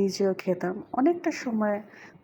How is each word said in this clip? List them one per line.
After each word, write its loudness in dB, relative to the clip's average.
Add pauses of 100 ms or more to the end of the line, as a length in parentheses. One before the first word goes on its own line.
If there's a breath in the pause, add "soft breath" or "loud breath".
নিজেও 2 (100)
খেতাম। -2 (240)
অনেকটা 2 (120)
সময় 0 (460 loud breath)